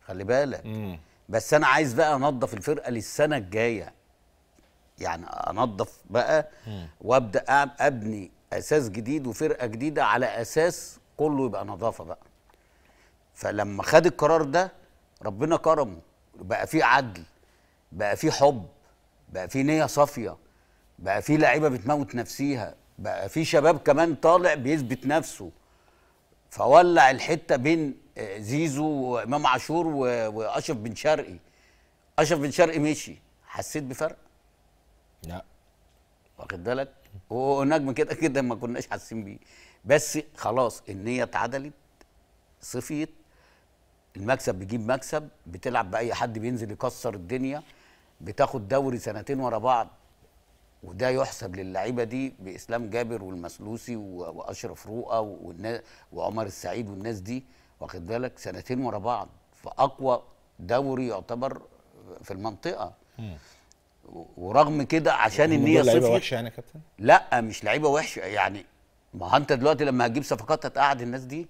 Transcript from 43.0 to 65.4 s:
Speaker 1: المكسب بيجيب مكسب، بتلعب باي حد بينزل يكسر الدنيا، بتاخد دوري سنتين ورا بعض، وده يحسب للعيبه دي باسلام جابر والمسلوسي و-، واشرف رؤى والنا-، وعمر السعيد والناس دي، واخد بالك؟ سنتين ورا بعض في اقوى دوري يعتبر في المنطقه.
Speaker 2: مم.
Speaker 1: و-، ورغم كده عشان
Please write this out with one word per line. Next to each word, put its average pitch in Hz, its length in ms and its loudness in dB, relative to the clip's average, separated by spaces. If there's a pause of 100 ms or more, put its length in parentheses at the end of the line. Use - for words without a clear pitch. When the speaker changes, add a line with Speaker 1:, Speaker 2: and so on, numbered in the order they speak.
Speaker 1:
المكسب 113 380 -2
بيجيب 107 360 -4
مكسب، 151 380 -4 (180)
بتلعب 101 440 -4
باي 113 220 -2
حد 113 260 -4
بينزل 113 320 -6
يكسر 120 420 -6
الدنيا، 131 500 -6 (580)
بتاخد 104 460 -2
دوري 131 300 0
سنتين 107 420 -6
ورا 120 180 -2
بعض، 113 300 0 (960)
وده 95 260 -4
يحسب 127 460 -4
للعيبه 98 480 -4
دي 127 360 -6
باسلام 107 500 -8
جابر 113 340 -4
والمسلوسي 101 720 -10
و-، 90 400 -10
واشرف 95 520 -12
رؤى 113 320 -4
والنا-، 95 600 -8 (320)
وعمر 101 320 -4
السعيد 101 440 -8
والناس 101 300 -10
دي، 120 240 -10 (360)
واخد 87 260 -12
بالك؟ 120 340 -6
سنتين 123 420 -8
ورا 113 160 -4
بعض 101 320 -4 (340)
في - 60 -12
اقوى 131 540 0 (360)
دوري 127 480 0
يعتبر 120 540 -6 (640)
في - 80 -14
المنطقه. 101 600 -8 (260)
Speaker 2:
مم. 101 180 -10 (680)
Speaker 1:
و-، - 180 -18 (140)
ورغم 143 460 4
كده 156 300 2
عشان 120 380 4